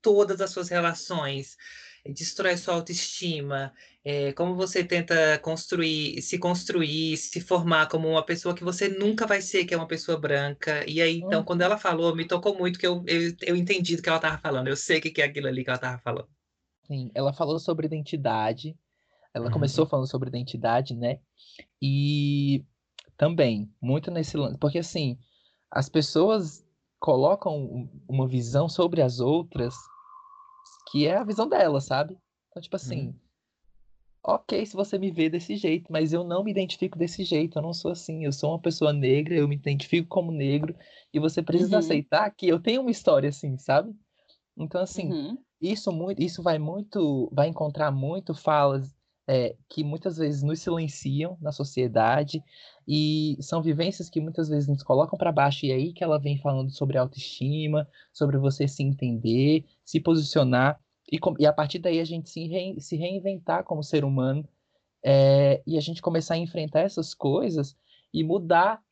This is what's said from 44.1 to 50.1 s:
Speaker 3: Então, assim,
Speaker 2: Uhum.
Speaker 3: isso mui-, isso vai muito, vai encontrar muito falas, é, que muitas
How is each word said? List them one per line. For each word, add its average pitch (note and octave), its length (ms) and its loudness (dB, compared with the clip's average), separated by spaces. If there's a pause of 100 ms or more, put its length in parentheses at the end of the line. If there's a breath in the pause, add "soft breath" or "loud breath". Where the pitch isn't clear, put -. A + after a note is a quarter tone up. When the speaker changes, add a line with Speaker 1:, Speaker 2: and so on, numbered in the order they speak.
Speaker 3:
Então, D#3+ 260 -6
assim, F#3 300 -4
Speaker 2:
Uhum. E3 260 -6 (220)
Speaker 3:
isso G3+ 320 -2
mui-, F3 280 -4
isso F3 240 -2
vai E3 160 2
muito, D#3 760 -2
vai C#3+ 140 4
encontrar D3+ 420 -2
muito D3+ 460 -4
falas, C#3 600 2 (320)
é, B2+ 280 0 (140)
que D#3 160 -4
muitas E3 320 -4